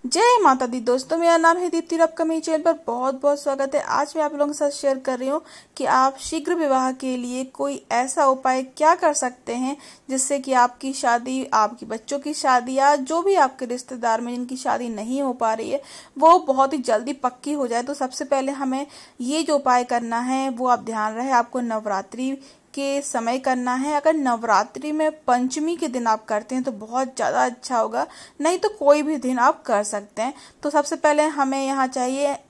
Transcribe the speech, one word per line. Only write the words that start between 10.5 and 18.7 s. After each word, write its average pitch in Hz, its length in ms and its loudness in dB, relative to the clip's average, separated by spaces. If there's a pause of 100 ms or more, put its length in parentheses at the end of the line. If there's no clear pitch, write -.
आपकी 247 400 2
शादी, 247 520 0 (100)
आपके 220 320 0
बच्चों 226 320 -8
की 294 160 -6
शादी 254 400 0
या 277 220 6
जो 311 260 -2
भी 392 120 2
आपके 262 320 2
रिश्तेदार 240 540 -2
में 240 140 -8
जिनकी 247 220 -8
शादी 240 320 -2
नहीं 233 340 -4
हो 269 100 -2
पा 233 200 0
रही 220 180 -6
है, 277 120 -4 (360)
वो 330 200 8
बहुत 269 340 2
ही 311 60 -2
जल्दी 240 340 0
पक्की 262 400 -4
हो 285 140 -2
जाए। 233 160 -2
तो 277 120 -6
सबसे 262 300 -6
पहले 269 280 0
हमें 269 340 -4 (340)